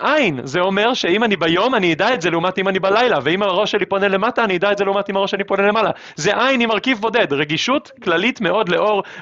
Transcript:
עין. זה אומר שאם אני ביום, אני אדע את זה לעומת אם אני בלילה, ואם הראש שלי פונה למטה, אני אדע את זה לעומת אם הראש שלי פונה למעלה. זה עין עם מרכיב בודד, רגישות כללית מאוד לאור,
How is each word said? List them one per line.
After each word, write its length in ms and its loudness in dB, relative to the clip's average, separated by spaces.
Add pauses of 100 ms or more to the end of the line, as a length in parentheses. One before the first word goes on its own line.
עין. 420 0
זה 160 -4
אומר 340 2
שאם 300 0
אני 120 2
ביום, 400 2
אני 180 2
אדע 200 2
את 80 -2
זה 80 0
לעומת 300 0
אם 80 0
אני 120 0
בלילה, 440 2
ואם 200 0
הראש 280 0
שלי 140 0
פונה 220 0
למטה, 360 0
אני 140 0
אדע 140 0
את 60 0
זה 80 0
לעומת 240 -2
אם 80 -4
הראש 140 0
שלי 120 -2
פונה 240 0
למעלה. 220 2 (260)
זה 320 0
עין 140 0
עם 80 2
מרכיב 280 0
בודד, 360 0
רגישות 580 -2 (120)
כללית 380 0
מאוד 280 0
לאור, 340 0 (180)